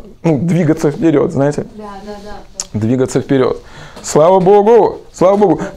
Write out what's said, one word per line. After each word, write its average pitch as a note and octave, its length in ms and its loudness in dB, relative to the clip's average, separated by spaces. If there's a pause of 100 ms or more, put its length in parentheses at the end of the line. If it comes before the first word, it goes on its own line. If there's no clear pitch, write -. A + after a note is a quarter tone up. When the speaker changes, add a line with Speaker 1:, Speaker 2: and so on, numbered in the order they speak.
(240)
Speaker 1:
ну, D#3 160 0
двигаться D#3+ 520 0
вперёд, D3 400 0
знаете? D3 320 -2 (120)
Speaker 2:
Да, G#3+ 80 -16 (220)
да, G#3 80 -14 (120)
да. - 540 -12
Speaker 1:
Двигаться B2+ 420 -2
вперёд. B2+ 400 -2 (420)
Слава F3+ 380 2
Богу! G3+ 560 4 (160)
Слава F#3+ 240 2
Богу! F3+ 240 2 (160)